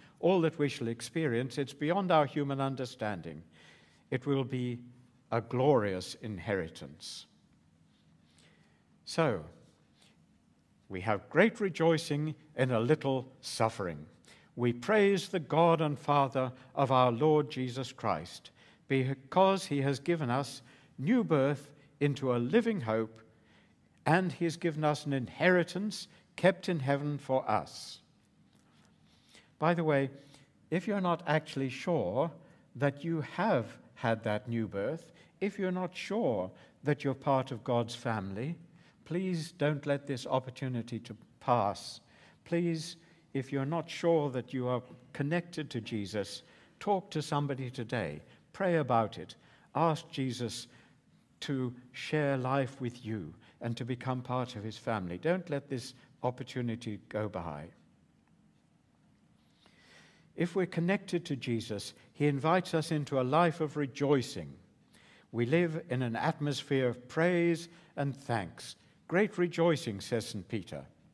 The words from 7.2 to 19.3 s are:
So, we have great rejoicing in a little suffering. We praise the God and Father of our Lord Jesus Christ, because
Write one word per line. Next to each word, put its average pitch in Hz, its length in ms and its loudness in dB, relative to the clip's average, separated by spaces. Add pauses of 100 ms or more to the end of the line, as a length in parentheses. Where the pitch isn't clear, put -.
So, 117 380 0 (1400)
we 95 140 -8
have 104 260 0
great 220 320 4
rejoicing 156 760 0 (220)
in 131 140 2
a 113 100 4
little 131 500 0 (120)
suffering. 87 640 -2 (500)
We 120 160 2
praise 196 560 4
the 185 120 -2
God 160 420 4
and 147 160 0
Father 135 520 2 (240)
of 139 160 2
our 127 220 6
Lord 147 380 4
Jesus 127 420 -4
Christ, 87 580 -4 (380)
because 180 800 2